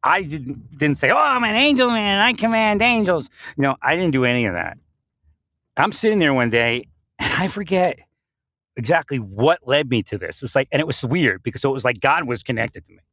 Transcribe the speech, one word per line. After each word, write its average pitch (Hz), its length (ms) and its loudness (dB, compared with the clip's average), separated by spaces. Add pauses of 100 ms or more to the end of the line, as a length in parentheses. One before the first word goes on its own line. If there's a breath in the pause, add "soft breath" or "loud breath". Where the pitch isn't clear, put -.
I 170 180 2
didn't, 143 560 -12
didn't 143 200 0
say, 139 120 0
Oh, 226 80 4
I'm 285 260 2
an 214 120 0
angel 254 340 4
man, 208 300 0
I 233 140 2
command 220 480 0
angels. 208 480 2 (280 loud breath)
You 143 60 0
know, 139 180 2
I 135 140 2
didn't 180 160 0
do 131 140 2
any 123 200 2
of 98 80 -2
that. 87 240 -6 (1000)
I'm 170 140 2
sitting 214 280 0
there 156 140 4
one 123 160 2
day, 117 360 0 (340)
and - 140 -4
I 190 140 -2
forget 185 520 -2 (760)
exactly 143 440 -2
what 113 480 0
led 139 220 0
me 120 140 0
to - 140 -8
this. 90 200 -10
It - 60 -16
was 123 120 -10
like, 135 160 2
and 147 80 -6
it 156 80 -2
was 143 160 -4
weird 127 400 0
because - 200 -8
it 143 60 0
was 135 160 -4
like 123 140 0
God 151 280 0
was 120 160 -4
connected 113 420 -6
to - 80 -20
me. - 60 -20 (140)